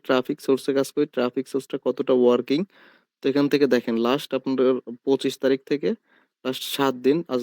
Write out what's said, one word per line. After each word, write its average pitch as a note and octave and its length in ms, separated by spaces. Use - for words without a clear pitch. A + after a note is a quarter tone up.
ট্রাফিক C3+ 340
সোর্সে C3+ 340
কাজ C3+ 200
করি, D3 120
ট্রাফিক B2 420
সোর্সটা - 360
কতটা C3 280
ওয়ার্কিং। B2 480
তো - 60
এখান C#3+ 200
থেকে C#3 180
দেখেন B2 320
লাস্ট B2 360
আপনার C3+ 220
পঁচিশ C3+ 340
তারিখ C3+ 260
থেকে D3+ 240
লাস্ট C3 180
সাত C3+ 320
দিন, B2+ 220
আজ B2+ 140